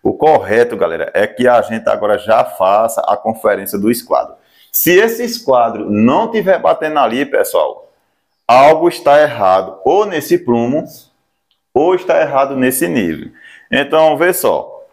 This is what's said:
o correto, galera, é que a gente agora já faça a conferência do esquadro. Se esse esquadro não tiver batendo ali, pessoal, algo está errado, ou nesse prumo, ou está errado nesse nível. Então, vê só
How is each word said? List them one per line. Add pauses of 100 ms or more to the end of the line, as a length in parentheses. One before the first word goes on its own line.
o
correto,
galera,
é
que
a
gente
agora
já
faça
a
conferência
do
esquadro. (380)
Se
esse
esquadro
não
tiver
batendo
ali,
pessoal, (560)
algo
está
errado,
ou
nesse
prumo, (920)
ou
está
errado
nesse
nível. (400)
Então,
vê
só (100)